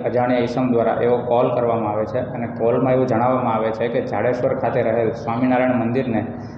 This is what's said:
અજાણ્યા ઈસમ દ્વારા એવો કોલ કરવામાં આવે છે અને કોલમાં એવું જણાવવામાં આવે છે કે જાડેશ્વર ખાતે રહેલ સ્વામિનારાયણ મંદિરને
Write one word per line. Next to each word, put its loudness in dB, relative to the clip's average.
અજાણ્યા 2
ઈસમ 0
દ્વારા 2
એવો 4
કોલ 4
કરવામાં 0
આવે 0
છે -2
અને -4
કોલમાં 2
એવું 2
જણાવવામાં 2
આવે 0
છે -2
કે 0
જાડેશ્વર 0
ખાતે 0
રહેલ 0
સ્વામિનારાયણ 0
મંદિરને -2